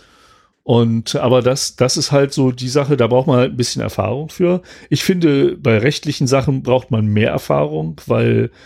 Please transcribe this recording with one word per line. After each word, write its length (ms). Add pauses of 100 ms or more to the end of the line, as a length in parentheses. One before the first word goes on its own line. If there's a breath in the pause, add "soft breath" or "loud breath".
(640 soft breath)
Und, 520
aber 240
das, 360
das 200
ist 160
halt 200
so 180
die 180
Sache, 280
da 100
braucht 220
man 100
halt 140
ein 40
bisschen 260
Erfahrung 460
für. 340 (260 loud breath)
Ich 160
finde, 520
bei 220
rechtlichen 480
Sachen 360
braucht 280
man 160
mehr 240
Erfahrung, 760
weil, 440 (160 soft breath)